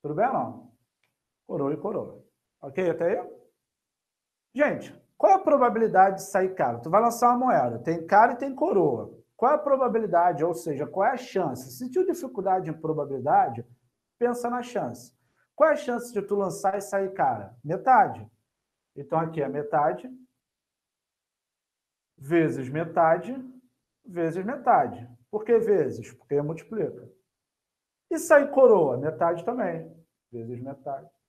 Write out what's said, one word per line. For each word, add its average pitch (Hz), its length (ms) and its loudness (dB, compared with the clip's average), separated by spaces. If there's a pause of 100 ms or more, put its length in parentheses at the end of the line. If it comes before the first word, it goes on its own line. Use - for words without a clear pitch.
Tudo 151 140 -8
bem 220 120 0
ou 254 60 -2
não? 117 380 -6 (720)
Coroa 147 280 -4
e 151 40 -6
coroa. 143 480 -8 (360)
Ok 170 280 -2
até 170 300 -2
aí? - 100 -12 (1200)
Gente, 262 420 -2 (220)
qual 381 160 6
é - 20 8
a 381 40 2
probabilidade 220 760 4
de - 60 -12
sair 190 320 -2
cara? 120 240 0
Tu 160 100 -12
vai 196 120 6
lançar 233 280 2
uma 247 160 2
moeda, 131 340 2
tem 165 260 -4
cara 226 280 6
e 254 40 -8
tem 277 180 -6
coroa. 151 580 0 (240)
Qual 254 140 2
é 302 40 4
a 294 40 -2
probabilidade, 196 840 0
ou 170 80 -2
seja, 147 340 -6
qual 190 180 -2
é 254 60 2
a 254 60 -6
chance? - 540 -6
Se 254 200 -12
tiver 370 220 0
dificuldade 185 560 -4
em 151 40 -6
probabilidade, 143 920 -2 (520)
pensa 240 320 -2
na 247 120 -4
chance. 156 520 -8 (400)
Qual 311 160 4
é 302 40 2
a - 20 2
chance 240 380 -8
de 202 80 -4
tu 202 140 -4
lançar 196 420 -2
e 196 40 -6
sair 196 320 -4
cara? 123 480 -2
Metade. 160 640 2 (720)
Então, 143 240 -4
aqui 160 220 -4
é 131 80 -2
metade 151 600 -4 (2000)
vezes 135 520 -2
metade 170 680 0 (680)
vezes 175 400 -4
metade. 208 600 0 (240)
Por 214 140 -6
que 233 160 4
vezes? 156 540 0
Porque - 280 -4
multiplica. 160 680 -8 (1000)
E 330 80 -4
sair 285 340 6
coroa? 190 460 6
Metade 165 460 -2
também. 190 500 -6 (380)
Vezes 120 300 -10
metade. 135 480 -12 (200)